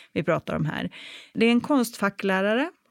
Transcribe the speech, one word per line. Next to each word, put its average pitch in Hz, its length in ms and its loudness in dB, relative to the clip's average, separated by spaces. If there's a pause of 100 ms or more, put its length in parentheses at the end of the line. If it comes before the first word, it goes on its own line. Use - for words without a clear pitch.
(140)
vi 180 100 -2
pratar 156 320 0
om 160 100 0
här. - 240 -4 (440)
Det - 120 2
är 233 60 6
en 240 100 4
konstfacklärare. 220 1120 0 (200)